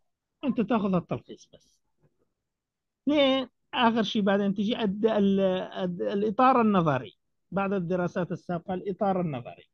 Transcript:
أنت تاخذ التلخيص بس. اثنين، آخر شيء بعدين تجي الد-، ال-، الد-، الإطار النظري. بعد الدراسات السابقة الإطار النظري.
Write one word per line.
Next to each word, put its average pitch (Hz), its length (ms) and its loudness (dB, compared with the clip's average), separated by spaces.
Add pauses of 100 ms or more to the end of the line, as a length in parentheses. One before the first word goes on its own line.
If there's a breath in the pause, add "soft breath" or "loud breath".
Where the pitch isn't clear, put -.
(440)
أنت 247 160 -2
تاخذ 202 340 0
التلخيص - 600 -6
بس. - 260 -20 (1200)
اثنين، 269 460 2 (260)
آخر 233 280 2
شيء 220 200 -2
بعدين 202 320 2
تجي 214 280 -2
الد-، 208 240 0
ال-، 202 340 2 (440)
الد-، 180 180 -4
الإطار 214 580 2
النظري. 165 600 2 (320)
بعد 196 220 -2
الدراسات 180 600 -2
السابقة 175 420 -6
الإطار 190 460 -2
النظري. 120 540 -6